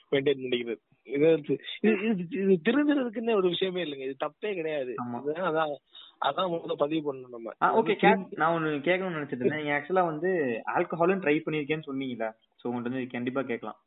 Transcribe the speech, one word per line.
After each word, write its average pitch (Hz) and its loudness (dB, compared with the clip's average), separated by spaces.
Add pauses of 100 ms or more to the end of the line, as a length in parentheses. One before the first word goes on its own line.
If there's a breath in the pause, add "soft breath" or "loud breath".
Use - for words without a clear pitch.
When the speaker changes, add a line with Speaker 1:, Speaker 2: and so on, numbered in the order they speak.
(120)
Speaker 1:
மெயின்டைன் 139 2
பண்ணிக்கிறது. 120 -4 (240)
இது 143 2
வந்து, 143 0 (220 loud breath)
இது, 214 2
இது, 180 0
இது 196 4
திருந்துறதுக்குன்னு 247 2
ஒரு 185 4
விஷயமே 180 -2
இல்லைங்க. 143 -8
இது 135 -6 (100)
தப்பே 202 -6
கிடையாது. 151 -4
Speaker 2:
ஆமா. 120 -6
Speaker 1:
இது 143 -4
அதான், 160 0 (500 loud breath)
அதான் 170 0
முதல்ல 165 -4
பதிவு 147 0
பண்ணணும் 127 -12
நம்ம. 117 -10 (100)
Speaker 2:
ஆ, 185 6
ஓகே, 226 6
Speaker 1:
இது 214 2
Speaker 2:
கேட், 196 4
நான் 160 2
ஒண்ணு - 0
கேட்கணும்னு 165 0
நினைச்சிட்டு 139 -6
இருந்தேன். 147 2
நீங்க 147 0
ஆக்சுவலா 180 2
வந்து 156 0 (140)
ஆல்கஹாலும் 175 2
ட்ரை 151 4
பண்ணிருக்கேன்னு 156 -2
சொன்னீங்கல்ல, 127 -4 (240)
so - -6
உங்கள்ட்ட 120 -4
வந்து 123 -4
கண்டிப்பா 123 -4
கேட்கலாம். 113 -6